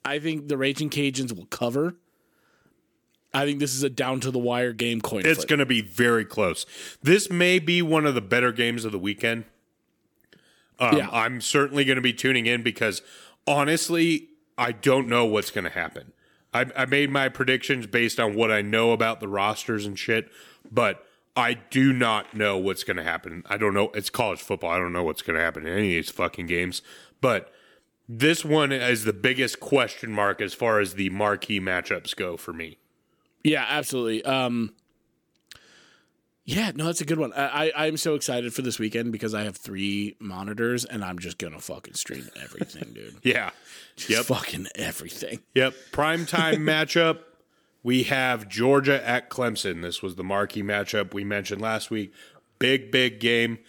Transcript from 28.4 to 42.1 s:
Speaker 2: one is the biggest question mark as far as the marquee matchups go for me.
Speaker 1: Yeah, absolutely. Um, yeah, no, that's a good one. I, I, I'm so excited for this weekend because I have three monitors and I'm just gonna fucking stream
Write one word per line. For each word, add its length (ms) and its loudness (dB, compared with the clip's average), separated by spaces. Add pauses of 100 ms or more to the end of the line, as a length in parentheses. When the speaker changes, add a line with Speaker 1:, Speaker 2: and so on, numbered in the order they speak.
Speaker 2:
one 300 4
is 320 0
the 80 2
biggest 480 0
question 500 0
mark 300 0
as 120 -4
far 280 2
as 140 -2
the 140 0
marquee 520 0
matchups 540 -4
go 220 -4
for 160 -12
me. 240 -12 (680)
Speaker 1:
Yeah, 220 2
absolutely. 580 -2
Um, 480 -2 (1700)
yeah, 320 -2
no, 100 -4
that's 140 -2
a 60 -6
good 140 0
one. 140 -2
I, 420 0
I, 120 0
I'm 100 -2
so 180 0
excited 380 -2
for 80 -6
this 160 -4
weekend 360 -2
because 200 -6
I 100 -4
have 120 -8
three 640 -6
monitors 640 -4
and 200 -8
I'm 140 -8
just 200 -12
gonna 220 -10
fucking 340 -14
stream 340 -10 (140)